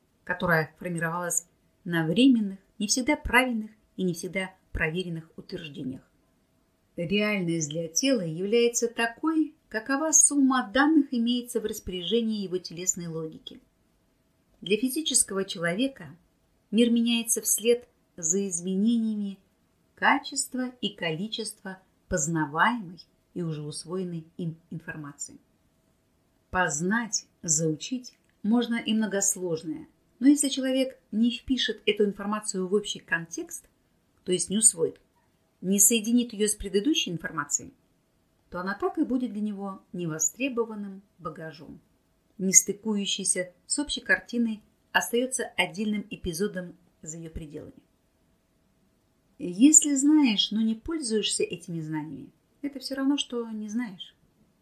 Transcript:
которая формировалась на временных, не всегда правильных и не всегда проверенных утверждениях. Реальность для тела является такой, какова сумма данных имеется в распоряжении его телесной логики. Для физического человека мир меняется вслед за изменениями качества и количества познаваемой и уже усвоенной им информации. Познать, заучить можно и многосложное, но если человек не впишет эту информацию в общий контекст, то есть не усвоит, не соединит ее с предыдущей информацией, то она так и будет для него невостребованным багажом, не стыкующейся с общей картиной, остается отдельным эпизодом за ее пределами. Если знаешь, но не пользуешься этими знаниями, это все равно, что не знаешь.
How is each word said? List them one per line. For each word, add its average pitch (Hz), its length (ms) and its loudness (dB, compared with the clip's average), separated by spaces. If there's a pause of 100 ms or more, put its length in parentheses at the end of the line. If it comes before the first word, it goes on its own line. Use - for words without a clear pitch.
(240)
которая 170 540 0
формировалась 175 680 -4 (380)
на 170 200 0
временных, 208 540 4 (200)
не 208 100 -4
всегда 269 280 2
правильных 233 540 0 (260)
и 190 60 -4
не 185 100 2
всегда 185 400 -6 (200)
проверенных 165 640 -4
утверждениях. 151 680 -12 (920)
Реальность 175 760 0
для 160 180 -6
тела 254 340 2
является 214 680 2
такой, 302 640 -2 (140)
какова 277 420 -2
сумма 262 640 4
данных 294 380 8
имеется 240 480 0
в 202 40 -4
распоряжении 214 800 -2
его 180 160 -4
телесной 175 480 -4
логики. 160 540 -10 (1000)
Для 190 160 0
физического 254 680 0
человека 180 720 -4 (540)
мир 233 200 6
меняется 233 500 2
вслед 240 480 2 (280)
за 185 320 0
изменениями 202 880 0 (560)
качества 254 840 -2
и 196 100 -4
количества 190 880 -8 (300)
познаваемой 165 920 0 (340)
и 180 80 -6
уже 156 200 -6
усвоенной 165 640 -8 (100)
им 165 200 -6 (140)
информации. 151 680 -12 (1120)
Познать, 185 760 -2 (160)
заучить 165 720 -2 (280)
можно 233 320 2
и 233 180 -2
многосложное, 185 960 -2 (300)
но 247 100 4
если 285 220 6
человек 262 480 0 (120)
не 226 200 4
впишет 233 560 -2
эту 208 180 4
информацию 202 640 -4
в 185 60 0
общий 202 240 0
контекст, - 680 -8 (560)
то 180 80 -2
есть 180 180 -2
не 190 80 0
усвоит, 165 420 4 (640)
не 196 180 2
соединит 233 520 4
ее 208 140 0
с 208 80 0
предыдущей 202 560 0
информацией, 160 640 -6 (760)
то 175 100 -8
она 196 140 -4
так 370 240 -4
и 302 60 2
будет 240 280 -2
для 208 80 -6
него 196 420 -8 (100)
невостребованным 202 1120 -4 (160)
багажом, 160 640 -14 (560)
не 190 160 -2
стыкующейся 196 1000 0 (140)
с - 120 -6
общей 294 240 -4
картиной, 220 600 -2 (300)
остается 240 540 0 (100)
отдельным 196 540 -2
эпизодом 180 640 -6 (240)
за 160 160 -14
ее 165 140 -12
пределами. - 520 -14 (1600)
Если 269 500 8
знаешь, 269 580 4
но 214 80 0
не 220 160 2
пользуешься 226 680 -2
этими 170 380 -6
знаниями, 156 500 -8 (300)
это 277 180 -8
все 262 160 -10
равно, 269 240 2
что 233 320 -4
не 214 180 -6
знаешь. 208 460 -6 (480)